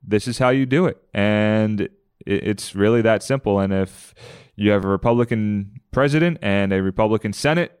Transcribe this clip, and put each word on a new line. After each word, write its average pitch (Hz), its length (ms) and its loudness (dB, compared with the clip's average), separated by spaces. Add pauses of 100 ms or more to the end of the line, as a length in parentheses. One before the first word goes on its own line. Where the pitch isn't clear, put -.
this 104 240 -2
is 120 120 -6
how 127 100 2
you 131 180 2
do 151 200 2
it. - 140 -4 (140)
And 107 680 0
it, - 100 -6 (340)
it's - 480 -4
really 107 280 2
that 110 200 2
simple. 107 380 -2
And 98 120 0
if 95 400 -6 (440)
you 101 160 2
have 98 120 2
a 98 40 -2
Republican 107 920 -2 (120)
president 151 500 0
and 98 300 0
a 95 100 0
Republican 107 500 -2
Senate 156 480 -2